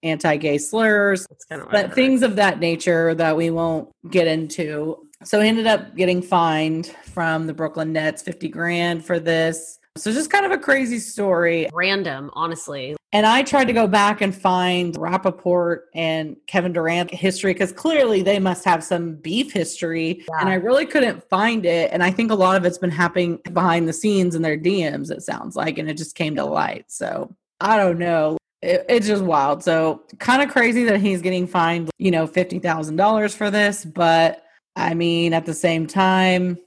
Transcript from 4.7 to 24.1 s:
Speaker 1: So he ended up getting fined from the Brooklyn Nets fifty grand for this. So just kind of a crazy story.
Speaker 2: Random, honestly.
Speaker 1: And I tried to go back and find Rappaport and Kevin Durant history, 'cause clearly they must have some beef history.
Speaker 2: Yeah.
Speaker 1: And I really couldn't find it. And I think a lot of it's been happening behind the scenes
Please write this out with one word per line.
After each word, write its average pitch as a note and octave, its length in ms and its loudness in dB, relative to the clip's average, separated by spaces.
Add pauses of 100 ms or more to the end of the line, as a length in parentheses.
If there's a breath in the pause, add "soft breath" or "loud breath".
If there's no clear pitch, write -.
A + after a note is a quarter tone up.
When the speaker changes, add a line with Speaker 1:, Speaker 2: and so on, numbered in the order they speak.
Speaker 1:
So G#3 180 0
he G#3+ 80 4
ended A3+ 160 0
up G#3+ 300 0
getting F3+ 260 0
fined D#3+ 680 0 (180)
from D#3+ 420 -4
the D#3 80 -8
Brooklyn D#3+ 380 -6
Nets D#3 280 -2
fifty - 280 -10
grand E3+ 540 -2
for F3 160 -2
this. D#3+ 600 -2 (180)
So G#3+ 140 -4
just D#4 180 -2
kind G4+ 160 2
of F#4 60 -2
a G4 80 -2
crazy C4 400 0
story. E3+ 760 0
Speaker 2:
Random, E3+ 600 -4
honestly. D3+ 600 -8 (180)
Speaker 1:
And G#3+ 120 4
I A#3+ 160 4
tried C4 240 2
to A#3 80 0
go A3+ 140 2
back G#3 340 2
and F#3+ 140 -2
find F3+ 600 0
Rappaport F3 840 -2 (160)
and D#3+ 400 -4 (100)
Kevin F3+ 280 0
Durant E3+ 380 0
history, F#3 440 -2
'cause F#3 160 -2
clearly B3+ 500 0
they G3 160 2
must F#3+ 280 -2
have E3+ 180 2
some E3+ 320 -4
beef F3+ 380 -4
history. E3 640 -4 (120)
Speaker 2:
Yeah. D#3+ 120 -4
Speaker 1:
And F#3 80 2
I F#3+ 60 2
really A#3+ 300 2
couldn't B3 440 0
find G#3+ 360 0
it. E3+ 260 2
And F3 120 2
I F#3 80 4
think A3+ 180 0
a A3 60 2
lot F#3+ 220 4
of F3+ 80 2
it's F3+ 120 0
been F3+ 140 -2
happening E3+ 480 0 (140)
behind E3+ 340 2
the D#3+ 60 -2
scenes F#3+ 420 0